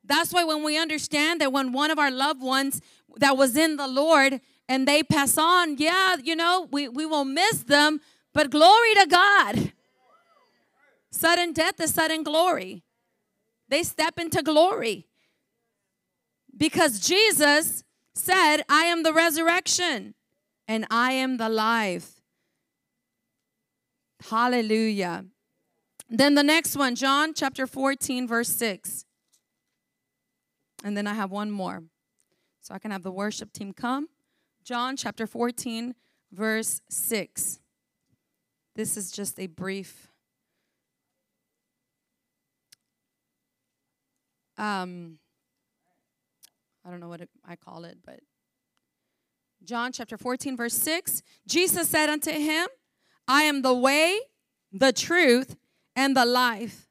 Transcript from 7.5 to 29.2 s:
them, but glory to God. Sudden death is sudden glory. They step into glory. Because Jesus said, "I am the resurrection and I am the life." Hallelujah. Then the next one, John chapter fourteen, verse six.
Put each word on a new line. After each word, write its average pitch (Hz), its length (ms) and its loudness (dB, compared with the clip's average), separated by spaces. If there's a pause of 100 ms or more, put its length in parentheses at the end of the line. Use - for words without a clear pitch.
them, 294 360 4 (320)
but 294 180 0
glory 415 460 8
to 392 120 6
God. 349 680 4 (1400)
Sudden 349 400 0
death 320 300 -2
is 320 120 -2
sudden 320 300 -2
glory. 294 600 -2 (840)
They 285 160 0
step 320 340 -4
into 339 240 -4
glory. 302 680 0 (1500)
Because 302 440 2
Jesus 302 800 2 (300)
said, 311 560 2
"I 302 160 4
am 339 180 0
the 320 80 4
resurrection 330 1040 0 (540)
and 220 200 -4
I 240 220 0
am 262 240 -2
the 226 140 -4
life." 220 720 -2 (2000)
Hallelujah. 220 960 0 (840)
Then 277 260 4
the 285 80 6
next 311 340 2
one, 262 180 0
John 277 380 0
chapter 269 340 -4
fourteen, 262 580 -4
verse 233 220 -2
six. - 560 -6 (1800)